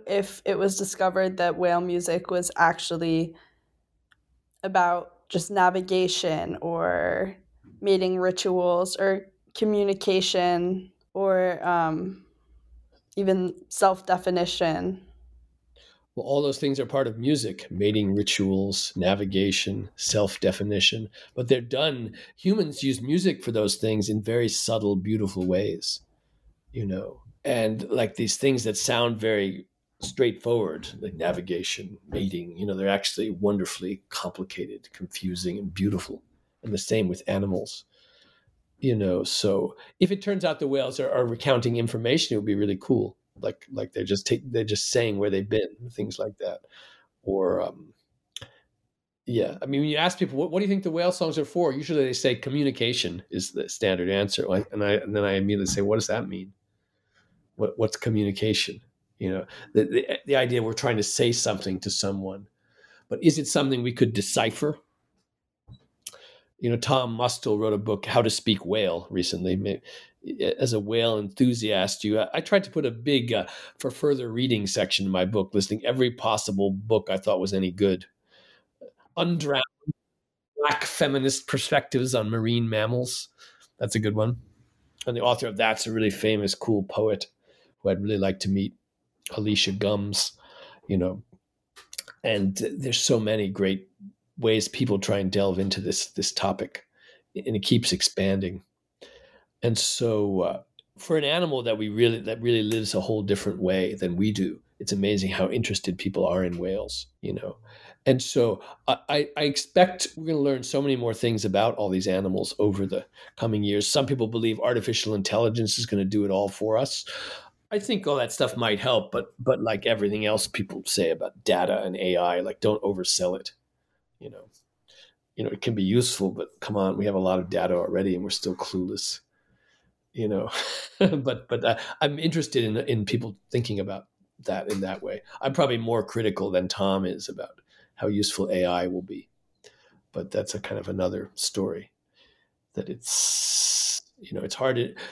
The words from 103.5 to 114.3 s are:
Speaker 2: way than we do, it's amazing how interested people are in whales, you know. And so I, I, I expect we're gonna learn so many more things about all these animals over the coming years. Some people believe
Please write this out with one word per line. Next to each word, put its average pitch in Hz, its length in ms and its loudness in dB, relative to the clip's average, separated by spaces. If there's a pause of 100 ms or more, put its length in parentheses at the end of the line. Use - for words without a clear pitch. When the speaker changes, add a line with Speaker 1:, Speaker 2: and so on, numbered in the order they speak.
Speaker 2:
way 92 360 2
than 90 200 -2
we 104 160 2
do, 95 300 -2 (180)
it's - 140 -4
amazing 98 380 0
how - 180 0
interested 104 480 -2
people 95 280 -2
are 90 200 2
in 87 140 -4
whales, 92 480 -6 (120)
you - 140 -6
know. - 240 -8 (480)
And 131 160 6
so 117 400 2 (260)
I, 135 100 2 (120)
I, 147 260 2
I 147 80 0
expect 180 720 4
we're 160 120 -8
gonna 156 120 2
learn 139 240 2
so 139 180 -2
many 139 140 2
more 120 180 0
things 110 300 0
about 104 320 4
all 104 140 0
these 95 180 0
animals 95 520 0
over 98 260 2
the - 200 -4 (300)
coming 107 280 0
years. 104 240 2
Some 139 180 2
people 127 220 0
believe 113 340 0